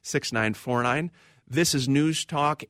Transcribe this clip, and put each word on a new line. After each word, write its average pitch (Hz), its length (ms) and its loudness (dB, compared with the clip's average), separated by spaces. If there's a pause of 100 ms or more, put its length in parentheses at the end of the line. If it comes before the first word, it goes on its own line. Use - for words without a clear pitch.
six - 300 -4
nine 110 220 0
four 120 280 -2
nine. 143 300 0 (360)
This 156 280 2
is 131 120 0
News 151 380 2
Talk 147 440 -2